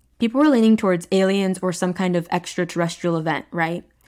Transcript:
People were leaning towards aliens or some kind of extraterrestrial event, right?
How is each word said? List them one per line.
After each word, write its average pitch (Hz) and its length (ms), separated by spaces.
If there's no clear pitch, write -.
People 233 220
were 302 80
leaning 220 280
towards 180 360
aliens 190 500
or 185 100
some 180 220
kind 180 220
of 170 160
extraterrestrial 170 840
event, 156 360
right? 165 320